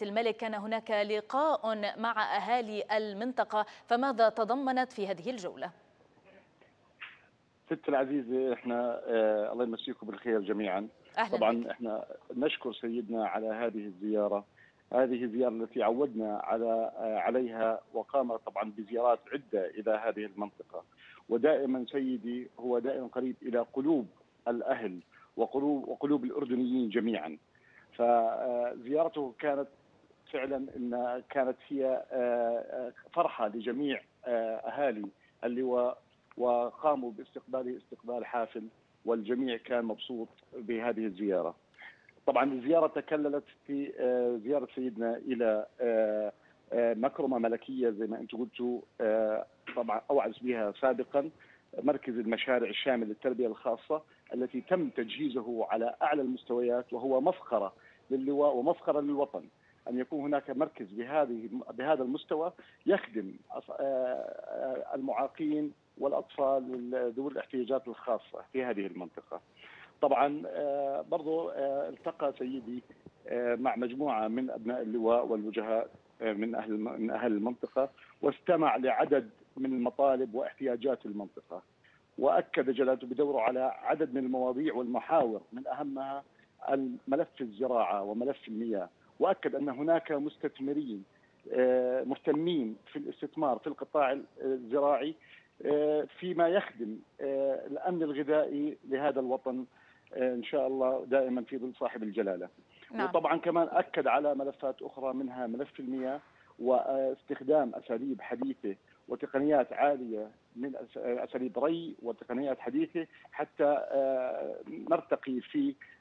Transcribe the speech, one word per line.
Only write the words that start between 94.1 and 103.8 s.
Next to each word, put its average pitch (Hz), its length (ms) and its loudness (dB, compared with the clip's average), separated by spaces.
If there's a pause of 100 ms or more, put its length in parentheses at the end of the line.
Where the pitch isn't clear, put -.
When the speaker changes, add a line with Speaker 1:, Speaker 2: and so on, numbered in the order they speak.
Speaker 2:
الزراعي، 135 720 2 (520)
آه، 151 400 4 (120)
فيما 170 300 2
يخدم، 139 500 -2 (220)
آه، 135 460 0
الأمن 165 360 -2
الغذائي 147 760 0 (100)
لهذا 135 320 2
الوطن، 127 440 -2 (500)
آه، 127 200 2
إن 120 100 -4
شاء 135 220 0
الله 131 400 0
دائمًا 127 360 2
في 135 160 -6
ظل 127 220 -6
صاحب 120 220 -2
الجلالة. 98 460 -2 (440)
Speaker 1:
نعم. 208 160 -2
Speaker 2:
وطبعًا 160 300 2
كمان 165 320 2
أكد 165 360 2